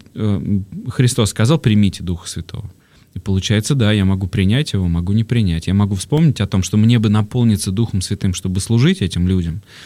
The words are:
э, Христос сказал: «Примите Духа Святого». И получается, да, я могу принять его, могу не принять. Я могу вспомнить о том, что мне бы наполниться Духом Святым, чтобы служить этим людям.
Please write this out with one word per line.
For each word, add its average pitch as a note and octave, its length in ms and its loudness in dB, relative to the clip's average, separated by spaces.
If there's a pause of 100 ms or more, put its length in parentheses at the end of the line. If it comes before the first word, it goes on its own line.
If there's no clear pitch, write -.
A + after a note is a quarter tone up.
(140)
э, G2+ 460 -2 (280)
Христос A#2+ 420 2
сказал: A#2+ 280 2
«Примите G#2+ 440 2
Духа E2+ 260 -6
Святого». - 420 -12 (440)
И - 40 -10
получается, G#2 560 0
да, G#2+ 180 2
я G2+ 140 2
могу F#2+ 200 0
принять G#2 460 0
его, F#2+ 160 0
могу F2 240 -2
не A2 120 2
принять. G2 420 -2
Я F#2 80 0
могу G2+ 220 2
вспомнить D3 440 0
о G2+ 60 0
том, F#2+ 160 -2
что G#2+ 160 0
мне A#2 200 4
бы A2 120 2
наполниться G#2+ 600 0
Духом G2 300 -2
Святым, G2 320 -4
чтобы F#2 280 -4
служить B2 420 2
этим F2 260 0
людям. F2+ 320 -2 (260)